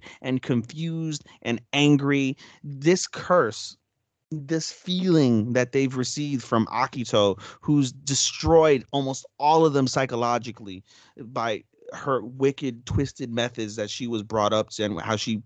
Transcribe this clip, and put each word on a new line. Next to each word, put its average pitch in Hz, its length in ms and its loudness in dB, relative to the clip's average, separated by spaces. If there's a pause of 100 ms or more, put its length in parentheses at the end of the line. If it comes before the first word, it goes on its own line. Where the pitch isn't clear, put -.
(220)
and 131 220 -2
confused 156 840 -4 (160)
and 117 180 -4 (140)
angry. 139 640 2 (260)
This 147 440 0
curse, - 680 -2 (540)
this 156 420 -6
feeling 147 840 2
that 123 180 2
they've 135 260 0
received 139 460 -4
from 110 240 2
Akito, 110 760 0 (180)
who's 143 320 2
destroyed 156 1000 2
almost 135 340 -4 (140)
all 156 260 6
of 147 80 4
them 135 140 2
psychologically 117 960 -4 (340)
by 117 460 -6 (280)
her 131 300 -4
wicked, 131 640 -4
twisted 135 480 -4
methods 113 420 -4
that 104 140 -6
she - 160 -8
was 117 160 -4
brought 107 320 0
up 107 160 0
to - 140 -4
and 98 180 -2
how 110 140 -2
she 110 300 -4